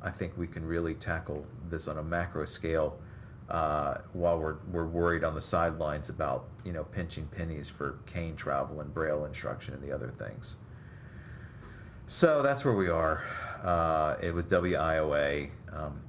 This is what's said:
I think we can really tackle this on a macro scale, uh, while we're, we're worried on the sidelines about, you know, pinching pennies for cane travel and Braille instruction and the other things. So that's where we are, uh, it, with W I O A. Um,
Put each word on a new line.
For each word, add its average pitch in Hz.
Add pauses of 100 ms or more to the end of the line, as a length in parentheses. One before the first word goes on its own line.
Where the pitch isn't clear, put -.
I 92
think 85
we 87
can 82
really 82
tackle 78 (240)
this 78
on 76
a 76
macro 85
scale, 78 (500)
uh, 76 (120)
while 87
we're, 78 (120)
we're 85
worried 85
on 80
the 78
sidelines 78
about, 67 (160)
you 87
know, 78
pinching 82
pennies 80
for -
cane 82
travel 71
and 73
Braille 76
instruction -
and 69
the 69
other 62
things. - (1500)
So 151
that's 139
where 131
we 95
are, 80 (400)
uh, 80
it, 85
with 85
W 87
I 80
O 76
A. 71 (200)
Um, 73